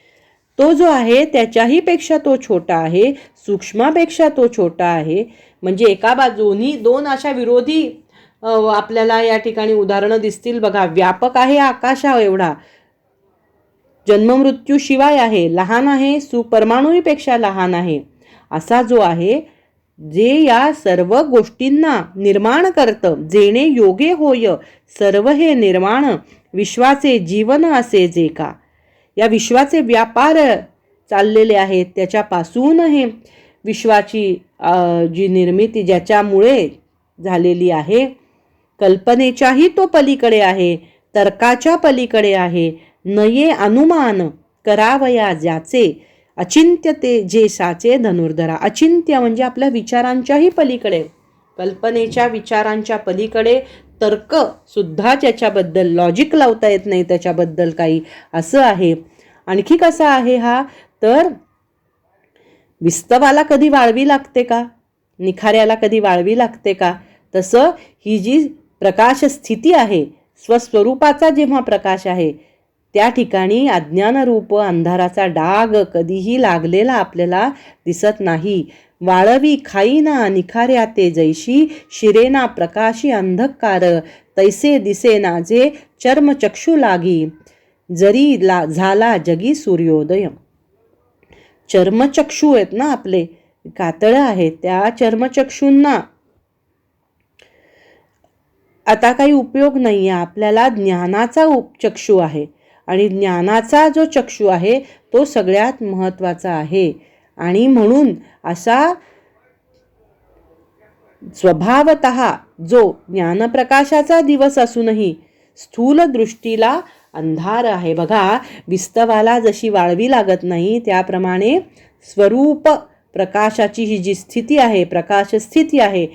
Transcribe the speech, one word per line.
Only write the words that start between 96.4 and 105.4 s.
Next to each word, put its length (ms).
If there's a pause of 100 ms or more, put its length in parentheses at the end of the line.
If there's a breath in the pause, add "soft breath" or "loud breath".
आता 260
काही 200
उपयोग 460
नाही 300
आहे. 120
आपल्याला 480
ज्ञानाचा 760
उप-, 440
चक्षू 300
आहे 280 (400 soft breath)
आणि 220
ज्ञानाचा 800
जो 160
चक्षू 420
आहे, 340
तो 440
सगळ्यात 580